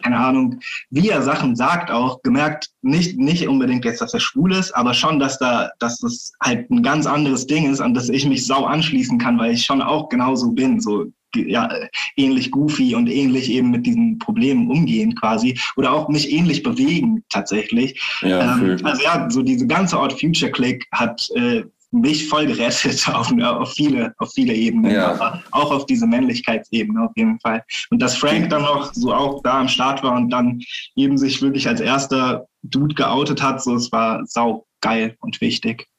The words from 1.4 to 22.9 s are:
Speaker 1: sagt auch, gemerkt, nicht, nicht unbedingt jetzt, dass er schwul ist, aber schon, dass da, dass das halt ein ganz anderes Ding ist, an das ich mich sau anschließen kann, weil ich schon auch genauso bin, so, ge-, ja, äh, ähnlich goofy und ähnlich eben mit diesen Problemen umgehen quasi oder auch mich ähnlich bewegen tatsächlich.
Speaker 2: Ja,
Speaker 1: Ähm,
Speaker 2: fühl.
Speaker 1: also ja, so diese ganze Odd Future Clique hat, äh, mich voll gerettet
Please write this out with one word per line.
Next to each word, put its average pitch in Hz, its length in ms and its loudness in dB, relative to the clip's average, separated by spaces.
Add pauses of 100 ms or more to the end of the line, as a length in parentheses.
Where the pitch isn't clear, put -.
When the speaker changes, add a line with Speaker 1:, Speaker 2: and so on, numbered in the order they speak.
Speaker 1:
sagt 131 380 0
auch, 127 300 -2
gemerkt, 147 480 0 (120)
nicht, 143 360 0
nicht 160 280 2
unbedingt 127 380 2
jetzt, 117 160 -2
dass 120 140 -6
er 117 80 -2
schwul 185 320 2
ist, 185 200 -2
aber 123 200 0
schon, 156 260 0
dass 135 180 -2
da, 123 320 0 (100)
dass 120 200 -4
das - 320 -6 (100)
halt 120 300 -2
ein 120 100 4
ganz 143 240 2
anderes 139 400 0
Ding 151 240 2
ist, 135 120 0
an 120 120 2
das 123 140 0
ich 135 180 0
mich 135 200 0
sau 135 180 0
anschließen 127 540 0
kann, 120 200 2
weil 117 140 2
ich 117 140 0
schon 139 160 2
auch 147 260 -2
genauso 123 440 0
bin, 123 280 2
so, 104 240 -2 (300)
ge-, 104 180 -2
ja, 117 140 0
äh, - 240 -8 (260)
ähnlich 131 360 2
goofy 139 440 2
und 120 120 2
ähnlich 127 440 2
eben 123 200 2
mit 120 140 0
diesen 226 320 2
Problemen 127 540 2
umgehen 117 440 2
quasi 113 440 0 (160)
oder 131 160 2
auch 151 160 0
mich 143 240 0
ähnlich 156 320 2
bewegen 165 640 2
tatsächlich. 107 720 -2 (220)
Speaker 2:
Ja, 92 320 2
Speaker 1:
Ähm, 123 60 2
Speaker 2:
fühl. 92 260 2
Speaker 1:
also 127 180 -2
ja, 131 260 0
so 127 120 0
diese 123 260 2
ganze 170 320 0
Odd 135 180 -2
Future 156 340 0
Clique 127 420 -2
hat, - 420 -2
äh, 120 280 0 (280)
mich 139 360 2
voll 151 200 0
gerettet 123 600 0